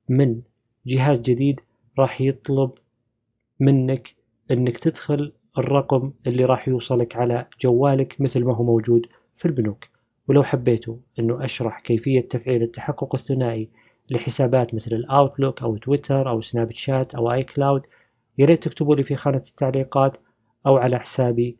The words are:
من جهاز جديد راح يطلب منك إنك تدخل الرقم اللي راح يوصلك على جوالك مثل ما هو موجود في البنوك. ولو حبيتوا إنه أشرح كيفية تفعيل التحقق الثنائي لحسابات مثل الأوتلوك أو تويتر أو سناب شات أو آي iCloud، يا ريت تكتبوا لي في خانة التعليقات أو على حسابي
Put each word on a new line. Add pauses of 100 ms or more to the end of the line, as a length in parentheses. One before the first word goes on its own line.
من (440)
جهاز
جديد (400)
راح
يطلب (880)
منك (360)
إنك
تدخل (240)
الرقم (160)
اللي
راح
يوصلك
على (140)
جوالك
مثل
ما
هو
موجود (300)
في
البنوك. (420)
ولو
حبيتوا (240)
إنه
أشرح
كيفية
تفعيل
التحقق
الثنائي (420)
لحسابات
مثل
الأوتلوك
أو
تويتر
أو
سناب
شات
أو
آي
iCloud، (560)
يا
ريت
تكتبوا
لي
في
خانة
التعليقات (480)
أو
على
حسابي